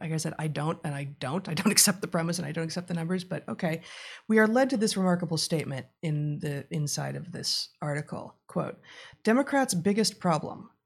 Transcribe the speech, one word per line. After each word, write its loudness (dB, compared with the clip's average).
like -4
I 0
said, -4
I -2
don't, -2
and -4
I -6
don't, -6
I -2
don't 2
<laughs> -
accept 4
the -4
premise 0
and -4
I -4
don't -2
accept -6
the -4
numbers, -2
but -8
okay. -2
We 8
are 8
led 4
to 0
this 2
remarkable 2
statement -2
in 0
the -4
inside -2
of -10
this -4
article, -6
quote, -4
"Democrats' 4
biggest 2
problem, -2